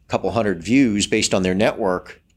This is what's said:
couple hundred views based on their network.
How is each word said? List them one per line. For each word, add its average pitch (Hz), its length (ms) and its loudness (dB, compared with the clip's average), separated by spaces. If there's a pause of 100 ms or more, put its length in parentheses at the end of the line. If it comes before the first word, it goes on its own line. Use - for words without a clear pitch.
couple 98 240 -2
hundred 101 300 -2
views 107 440 2
based - 260 0
on 98 120 2
their 92 100 2
network. 98 640 -2 (160)